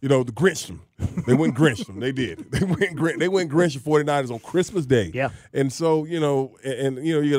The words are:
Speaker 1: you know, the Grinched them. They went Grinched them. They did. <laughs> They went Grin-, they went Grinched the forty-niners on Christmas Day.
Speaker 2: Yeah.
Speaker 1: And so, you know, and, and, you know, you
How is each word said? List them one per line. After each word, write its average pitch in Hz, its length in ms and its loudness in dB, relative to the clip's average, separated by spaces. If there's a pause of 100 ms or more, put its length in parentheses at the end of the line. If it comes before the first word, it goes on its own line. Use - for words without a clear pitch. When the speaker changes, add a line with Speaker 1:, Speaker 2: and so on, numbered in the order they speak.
Speaker 1:
you 135 60 -2
know, 131 160 4
the 120 80 -6
Grinched 151 360 0
them. 80 140 -16 (440)
They 120 80 4
went 151 200 2
Grinched 139 320 2
them. 98 140 -12
They 131 120 -2
did. 120 380 -6
<laughs> - 0 -
They 127 140 0
went 175 320 0
Grin-, 151 220 -2
they 170 100 0
went 185 220 0
Grinched 160 240 2
the 135 60 -10
forty-niners 147 500 0
on 117 100 -6
Christmas 175 460 -2
Day. 113 280 4
Speaker 2:
Yeah. 131 140 -2 (240)
Speaker 1:
And 139 200 0
so, 160 340 0
you 170 140 -4
know, 135 440 0
and, 131 340 -2
and, 147 80 -6
you 165 80 2
know, 151 60 2
you 147 180 2